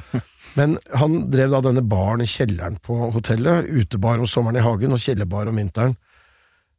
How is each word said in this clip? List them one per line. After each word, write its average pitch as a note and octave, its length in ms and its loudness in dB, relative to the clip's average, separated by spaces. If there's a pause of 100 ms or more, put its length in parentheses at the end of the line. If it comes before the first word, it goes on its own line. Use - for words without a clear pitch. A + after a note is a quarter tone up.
(240)
<laughs> - 340 -12
Men D3 200 2 (160)
han D3+ 240 2 (160)
drev C3+ 180 4
da C3+ 140 2
denne B2+ 200 2
baren G#2 380 0
i A#2 60 -2
kjelleren G2 520 -4
på A#2 140 -6 (160)
hotellet, A#2 560 0
utebar A2+ 540 0
om A#2+ 80 -2
sommeren A#2+ 320 0
i - 40 4
hagen A#2 300 2
og A#2+ 60 -2
kjellerbar G2+ 500 -2
om A2 80 -2
vinteren. A2 380 -2 (800)